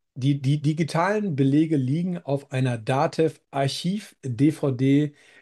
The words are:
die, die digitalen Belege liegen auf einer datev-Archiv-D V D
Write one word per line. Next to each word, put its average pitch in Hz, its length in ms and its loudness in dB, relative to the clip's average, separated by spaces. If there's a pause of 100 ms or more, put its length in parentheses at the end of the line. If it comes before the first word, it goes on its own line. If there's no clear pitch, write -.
(160)
die, 143 260 0
die 139 180 0
digitalen 165 760 0
Belege 147 420 2
liegen 165 400 -2
auf 139 340 -6
einer 131 280 -2
datev-Archiv-D 139 1700 -2
V 147 200 -2
D 139 420 2 (280)